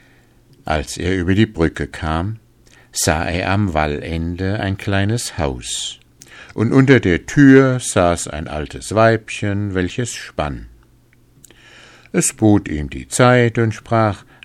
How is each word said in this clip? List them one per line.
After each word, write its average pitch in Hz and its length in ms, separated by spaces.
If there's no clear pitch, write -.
Als 76 300
er 90 180
über 92 200
die 110 100
Brücke 80 400
kam, 85 540
sah 80 340
er 87 260
am 98 240
Wallende 82 840
ein 98 180
kleines 101 600
Haus, - 640
und 113 180
unter 135 260
der 90 280
Tür 135 520
saß 87 500
ein 76 180
altes 73 480
Weibchen, 104 800
welches 92 400
spann. 67 520
Es 90 200
bot 104 340
ihm 76 220
die 65 180
Zeit 123 520
und 113 140
sprach, 110 500